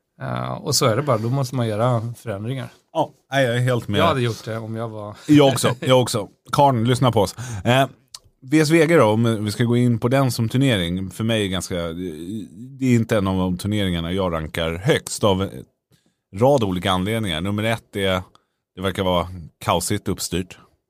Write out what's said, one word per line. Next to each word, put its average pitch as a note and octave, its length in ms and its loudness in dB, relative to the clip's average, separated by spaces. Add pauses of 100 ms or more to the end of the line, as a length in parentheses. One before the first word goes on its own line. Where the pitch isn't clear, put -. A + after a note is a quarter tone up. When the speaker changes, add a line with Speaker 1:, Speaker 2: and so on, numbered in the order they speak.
(220)
Speaker 1:
Eh, B2+ 300 -6
och - 220 -6
så C#3+ 120 0
är A2 100 2
det C#3 60 -2
bara, C3 160 0
då A2+ 100 -4
måste C3+ 260 -2
man A#2+ 140 -2
göra A#2 500 -2
förändringar. A#2 500 -8 (240)
Speaker 2:
Ja, D#3+ 180 -2 (220)
nej, C#3 140 2
jag A#2 100 0
är B2 40 0
helt B2 280 0
med. G#2 120 0
Speaker 1:
Jag E3 60 4
hade D3 140 0
gjort A#2 240 -4
det A2+ 140 -8
om A2 180 -10
jag A2+ 120 -8
var G#2+ 280 -12 (100)
Speaker 2:
Jag D3 260 8
också, B2 280 0
jag C3 220 4
också. G#2 260 -4 (240)
Karn, C3+ 320 4
lyssna B2 280 2
på A2 80 2
oss. F#2 140 0 (300)
Eh, C3 220 4 (560)
V C#3 180 2
S D3+ 100 2
V D#3+ 160 6
G B2+ 100 4
då, C3+ 80 6
om A2 400 2
vi G#2 60 -2
ska A#2+ 140 0
gå A#2+ 120 2
in A#2+ 220 4
på A#2+ 100 -2
den C3+ 220 2
som A#2 180 -2
turnering, F#2+ 640 0
för A2 140 -6
mig A2 200 0
är G2 40 -2
ganska, F#2 260 -4 (1040)
det C3 80 -2
är B2+ 80 6
inte A2+ 240 2
en F#2+ 80 0
av F#2+ 100 0
de F#2 220 0
turneringarna F#2 540 -2
jag F#2 200 -2
rankar E2 420 -4
högst A#2 500 -2
av F#2+ 180 2
en G2 80 -6 (880)
rad B2+ 280 4
olika F#2 260 -2
anledningar. F#2+ 500 -2
Nummer G2+ 220 -4
ett A#2 340 -4
är, F#2+ 260 0 (520)
det F#2 80 -14
verkar F#2+ 220 -2
vara F2 240 2 (320)
kaosigt G2 480 -2
uppstyrt. F2+ 500 -6 (320)